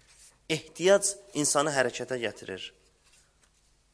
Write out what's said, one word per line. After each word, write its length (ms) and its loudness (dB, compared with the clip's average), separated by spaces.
Ehtiyac 580 2
insanı 400 0
hərəkətə 480 0
gətirir. 460 -8